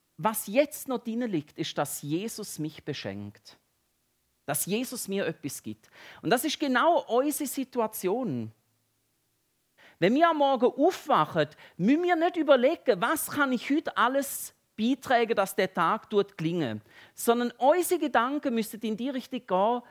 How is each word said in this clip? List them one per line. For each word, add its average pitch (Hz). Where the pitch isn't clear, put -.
was 214
jetzt 277
noch 254
drin 226
liegt, 185
ist, 165
dass 147
Jesus 190
mich 156
beschenkt. 101
Dass 147
Jesus 233
mir 196
etwas 147
gibt. -
Und -
das 247
ist 294
genau 277
unsere 277
Situation. 214
Wenn 196
wir 330
am 320
Morgen 269
aufwachen, 214
müssen 277
wir 359
nicht 339
überlegen, 269
was 285
kann 277
ich -
heute 294
alles 262
beitragen, 233
dass 196
der 190
Tag 185
tut 202
gelingen, 156
sondern 240
unsere 330
Gedanken 269
müssen 220
in 220
die 240
Richtung 247
gehen, 214